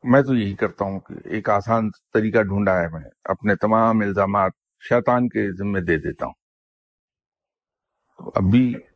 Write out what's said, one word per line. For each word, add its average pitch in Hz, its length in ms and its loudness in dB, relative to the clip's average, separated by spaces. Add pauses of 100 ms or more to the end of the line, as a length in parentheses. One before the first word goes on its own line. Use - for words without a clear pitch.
मैं 127 200 4
तो 131 100 -2
यही 101 200 -2
करता 101 300 -4
हूं 98 160 -6
कि - 360 -12
एक 107 140 -6
आसान 110 400 0 (240)
तरीका 110 280 2
ढूंढा 98 320 0
है 85 140 0
मैं, 80 220 -12 (200)
अपने 98 260 0
तमाम 110 460 2
इल्जामात 98 500 0 (300)
शैतान 123 460 2
के 104 240 -2
जिम्मे 98 280 -4
दे 82 180 0
देता 71 280 -8
हूं। - 60 -12 (1900)
तो - 120 -14
अब 95 200 0
भी 123 260 4 (200)